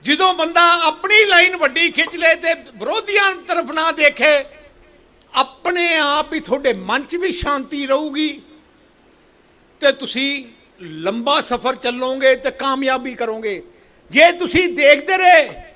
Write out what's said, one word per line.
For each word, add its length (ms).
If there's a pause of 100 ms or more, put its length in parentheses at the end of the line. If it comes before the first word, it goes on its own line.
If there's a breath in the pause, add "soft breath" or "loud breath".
ਜਦੋਂ 320
ਬੰਦਾ 480
ਆਪਣੀ 420
ਲਾਈਨ 320
ਵੱਡੀ 340
ਖਿੱਚ 260
ਲਏ 180
ਤੇ 200
ਵਿਰੋਧੀਆਂ 800
ਤਰਫ 360
ਨਾ 200
ਦੇਖੇ, 540 (880)
ਆਪਣੇ 640
ਆਪ 380
ਹੀ 60
ਤੁਹਾਡੇ 320
ਮਨ 320
'ਚ 120
ਵੀ 160
ਸ਼ਾਂਤੀ 540
ਰਹੂਗੀ 560 (1400)
ਤੇ 120
ਤੁਸੀਂ 520 (380)
ਲੰਬਾ 580
ਸਫ਼ਰ 340
ਚੱਲੋਗੇ 600
ਤੇ 140
ਕਾਮਯਾਬੀ 640
ਕਰੋਗੇ। 480 (480 soft breath)
ਜੇ 220
ਤੁਸੀਂ 360
ਦੇਖਦੇ 480
ਰਹੇ 460 (140)